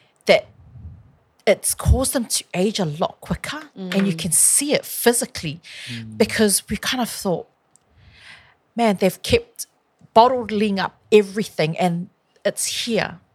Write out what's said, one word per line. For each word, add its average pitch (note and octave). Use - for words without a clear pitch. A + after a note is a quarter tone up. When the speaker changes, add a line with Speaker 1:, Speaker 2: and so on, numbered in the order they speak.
Speaker 1:
that E3+
it's -
caused -
them B3
to -
age F#3+
a G3+
lot D#3
quicker, D4
and F#3+
you G3
Speaker 2:
Mm. D#3+
Speaker 1:
can D#3+
see -
it -
physically A#3
Speaker 3:
Mm. A2+
Speaker 1:
because G#3+
we G#3+
kind B3+
of A3
thought, -
"Man, A3
they've F#3
kept -
bottling A3
up -
everything, G3
and F3
it's -
here." -